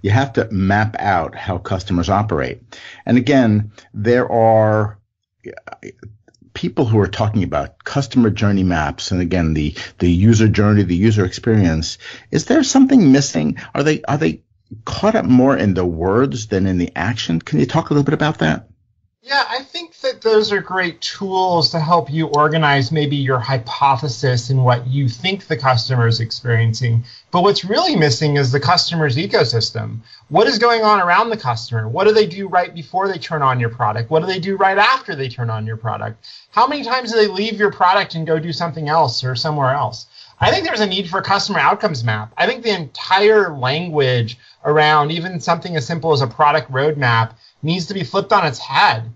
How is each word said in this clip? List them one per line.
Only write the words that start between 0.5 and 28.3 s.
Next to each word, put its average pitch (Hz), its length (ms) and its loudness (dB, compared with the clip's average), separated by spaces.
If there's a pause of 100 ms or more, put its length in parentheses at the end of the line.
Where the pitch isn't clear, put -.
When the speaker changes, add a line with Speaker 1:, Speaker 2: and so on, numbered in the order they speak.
Speaker 1:
map 101 480 0
out 87 340 -2
how - 240 -6
customers 90 520 -4
operate. 95 520 -2 (440)
And 120 120 2
again, 113 540 2 (220)
there 120 380 0
are 110 680 2 (1500)
people - 320 -4
who 110 140 2
are 95 80 2
talking 104 360 -2
about 71 400 -6
customer 131 460 0
journey 98 340 0
maps 78 460 -2
and, 90 120 0
again, 85 340 0
the, 76 200 -2 (220)
the 90 140 2
user 110 360 4
journey, 104 360 4
the 87 120 0
user 104 300 2
experience. 87 720 0 (320)
Is 156 160 -2
there 311 160 2
something 262 500 6
missing? 147 460 2 (160)
Are 143 100 -2
they, 156 200 0
are 143 140 -2
they 160 260 -4 (420)
caught 220 300 -2
up - 100 0
more 127 320 6
in 95 160 2
the 90 120 0
words 107 640 0
than 95 200 0
in 92 100 0
the 87 180 -2
action? 117 460 -4
Can 151 180 -2
you 143 60 2
talk 156 240 -4
a 156 40 0
little 143 120 2
bit 151 80 0
about 151 260 -2
that? 78 280 -2 (560)
Speaker 2:
Yeah, 277 240 -2
I 247 140 -8
think 339 380 -16
that 254 240 -6
those 214 280 2
are 196 100 -2
great 180 380 -6
tools 185 720 -2
to 170 80 -4
help 156 320 0
you 160 140 0
organize 143 680 2
maybe 147 260 0
your 131 200 0
hypothesis 131 1120 -2
and 131 160 2
what 123 220 0
you 135 220 -2
think 190 360 -4
the 160 120 -4
customer 127 500 0
is 113 120 0
experiencing. 117 840 -2 (240)
But 180 140 2
what's - 200 2
really 277 320 0
missing 147 420 2